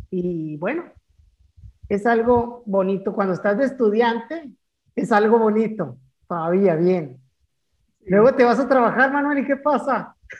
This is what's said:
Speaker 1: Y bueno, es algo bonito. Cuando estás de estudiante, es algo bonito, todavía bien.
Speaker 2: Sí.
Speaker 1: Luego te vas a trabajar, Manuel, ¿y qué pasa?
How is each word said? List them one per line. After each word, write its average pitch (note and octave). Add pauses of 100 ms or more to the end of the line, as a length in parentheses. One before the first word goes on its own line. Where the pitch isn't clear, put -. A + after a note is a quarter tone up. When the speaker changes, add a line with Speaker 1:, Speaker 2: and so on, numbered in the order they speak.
(100)
Speaker 1:
Y E3+
bueno, A#3 (1040)
es G3+
algo A#3
bonito. F#3+
Cuando F#3+
estás G3+
de C#4
estudiante, A#3 (440)
es G3
algo G#3+
bonito, G#3+ (300)
todavía F3
bien. E3 (840)
Speaker 2:
Sí. -
Speaker 1:
Luego A3
te B3+
vas A#3+
a B3+
trabajar, B3+
Manuel, C#4+
¿y A3
qué C#4
pasa? C4 (260)